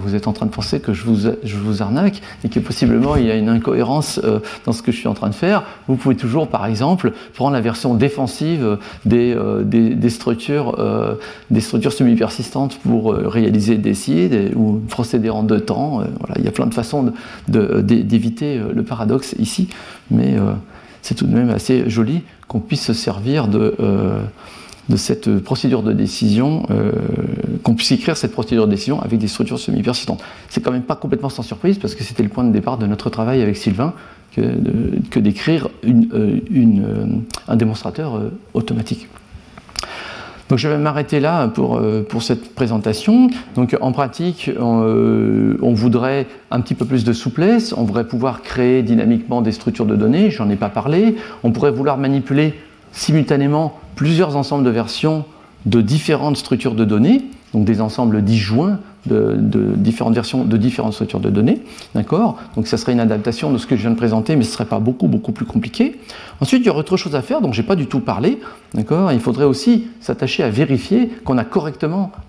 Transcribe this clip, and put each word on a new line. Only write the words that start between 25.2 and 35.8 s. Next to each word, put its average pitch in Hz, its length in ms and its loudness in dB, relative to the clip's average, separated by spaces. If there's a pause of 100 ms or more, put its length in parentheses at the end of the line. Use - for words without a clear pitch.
procédure 127 420 0
de 107 120 0
décision, 110 760 0
euh, 107 220 0 (720)
qu'on - 100 2
puisse - 200 0
écrire 156 240 0
cette - 160 -4
procédure 120 320 2
de 104 60 4
décision 131 300 -2
avec 113 160 0
des 104 120 -2
structures - 280 -4
semi-persistantes. 117 640 -2 (280)
C'est - 100 -6
quand 127 140 0
même 127 80 0
pas 156 160 -4
complètement 139 320 -4
sans - 120 -8
surprise, 175 360 -2
parce 107 180 -6
que - 80 -8
c'était - 180 -4
le 104 60 2
point 123 160 -2
de 117 80 4
départ 107 260 0
de 107 80 -2
notre 104 240 -2
travail 120 320 0
avec 104 140 2
Sylvain, 113 380 -2 (420)
que, - 60 0
de, - 580 0 (100)
que 120 120 0
d'écrire 135 480 0 (140)